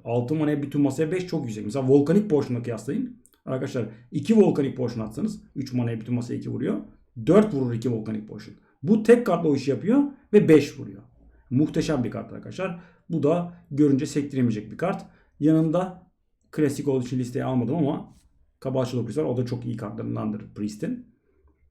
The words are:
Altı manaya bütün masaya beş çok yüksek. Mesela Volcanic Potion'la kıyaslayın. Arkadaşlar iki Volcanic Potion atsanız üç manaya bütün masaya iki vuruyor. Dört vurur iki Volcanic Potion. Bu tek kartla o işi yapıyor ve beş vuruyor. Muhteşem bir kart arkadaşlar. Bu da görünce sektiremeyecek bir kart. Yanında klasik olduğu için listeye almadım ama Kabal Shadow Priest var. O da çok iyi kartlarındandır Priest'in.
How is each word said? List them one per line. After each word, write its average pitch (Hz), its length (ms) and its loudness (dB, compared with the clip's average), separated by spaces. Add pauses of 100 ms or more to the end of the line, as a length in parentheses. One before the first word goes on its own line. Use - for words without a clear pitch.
Altı 120 300 0
manaya 147 280 0
bütün 143 180 -2
masaya 147 320 2
beş 185 140 -2
çok 156 180 -4
yüksek. 107 200 -8
Mesela 127 240 -2
Volcanic 143 400 6
Potion'la 127 340 0
kıyaslayın. 120 600 -6 (240)
Arkadaşlar 131 380 -4 (260)
iki 170 260 2
Volcanic 147 380 4
Potion 113 300 -4
atsanız 156 380 -8 (140)
üç 123 160 -8
manaya 120 280 -2
bütün 123 140 -6
masaya 120 200 -4
iki 120 160 -6
vuruyor. 127 260 -2 (500)
Dört 208 280 6
vurur 127 200 0
iki 120 180 -2
Volcanic 110 340 -6
Potion. - 300 -16 (260)
Bu 208 200 4
tek 240 240 6
kartla 170 220 0
o 139 80 2
işi 131 140 -2
yapıyor 214 320 2 (300)
ve 180 160 6
beş 151 300 6
vuruyor. 104 240 -14 (480)
Muhteşem 143 540 0
bir 107 60 -6
kart 104 220 -10
arkadaşlar. 117 480 -10 (300)
Bu 160 120 -2
da 170 320 0 (160)
görünce 135 360 4
sektiremeyecek 123 680 -2
bir - 40 -16
kart. - 300 -4 (340)
Yanında 160 680 2 (400)
klasik 143 380 -2
olduğu 131 160 0
için 127 140 -4
listeye 127 260 -4
almadım 127 320 0
ama - 420 -2 (420)
Kabal 131 240 -2
Shadow 120 220 -4
Priest 139 120 -6
var. 156 60 0
O 127 120 -2
da 120 100 -2
çok - 180 -6
iyi 120 120 -6
kartlarındandır 113 800 -6
Priest'in. 156 600 -8 (560)